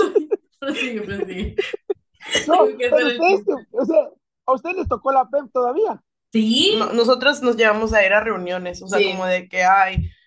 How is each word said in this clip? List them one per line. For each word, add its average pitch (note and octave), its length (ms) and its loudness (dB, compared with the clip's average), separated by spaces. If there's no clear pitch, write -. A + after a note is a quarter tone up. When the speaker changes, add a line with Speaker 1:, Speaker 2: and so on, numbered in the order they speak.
Speaker 1:
Prosigue, B3 440 -6
prosigue. G3 600 -8
Speaker 2:
No, D4+ 140 0
Speaker 1:
Tengo G#4+ 200 2
que - 100 -2
Speaker 2:
pero - 180 2
Speaker 1:
hacer - 20 0
el A#3+ 160 -2
Speaker 2:
ustedes, G4 200 2
Speaker 1:
chiste. F4+ 80 0
Speaker 2:
o A#3+ 120 -2
sea, D4 240 2
¿a B3+ 60 2
ustedes E4 240 -4
les E4+ 120 -4
tocó C4 240 -2
la C4+ 80 4
apem C4 300 -2
todavía? C4 520 -2
Speaker 1:
Sí. B3+ 460 2
Speaker 3:
No, D4 140 -4
nosotras B3 500 2
nos A#3+ 140 0
llevamos A3 360 2
a G#3 140 4
ir F#3+ 80 2
a G#3 60 6
reuniones, F3+ 640 -6
o F#3+ 60 -18
sea, G3 100 0
Speaker 1:
Sí. G3+ 60 4
Speaker 3:
como F#3 220 -4
de F3+ 220 -2
que, F#3 160 -2
ay, F#3+ 440 2